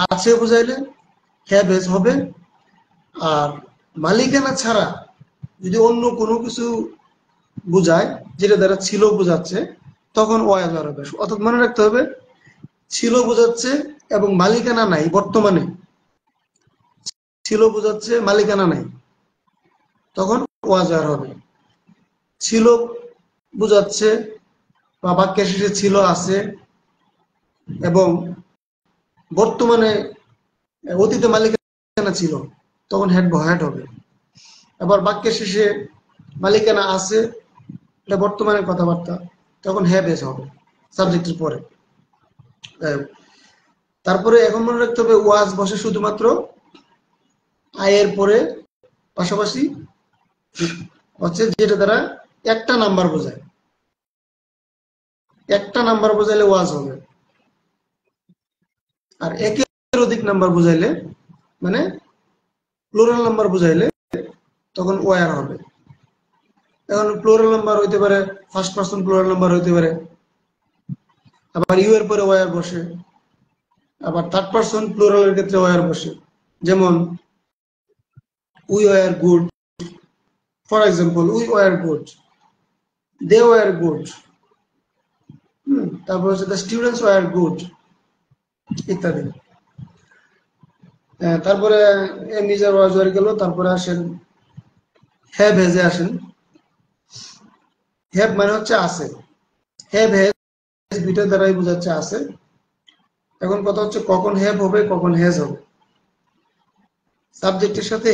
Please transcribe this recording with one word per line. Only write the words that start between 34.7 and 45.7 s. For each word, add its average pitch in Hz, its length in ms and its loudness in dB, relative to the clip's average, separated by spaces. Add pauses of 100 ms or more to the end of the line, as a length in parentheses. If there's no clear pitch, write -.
আবার 190 260 2
বাক্যের 208 320 -2
শেষে 208 260 -2 (800)
মালিকানা 208 400 2 (120)
আছে, 196 240 -2 (840)
এটা 196 200 -2
বর্তমানে 208 440 0
কথাবার্তা, 175 440 -2 (500)
তখন 196 280 -4
have 190 180 2
as 160 200 -4
হবে 131 140 -10 (520)
সাবজেক্টের 175 460 -2
পরে। 156 160 -6 (1200)
যাই 156 160 -4
হোক, 143 100 -8 (1000)
তারপরে 196 320 4 (100)
এখন 226 200 -2
মনে 240 160 0
রাখতে 233 180 -2
হবে 226 140 4 (100)
ওয়াজ 208 240 4 (100)
বসে 196 260 -4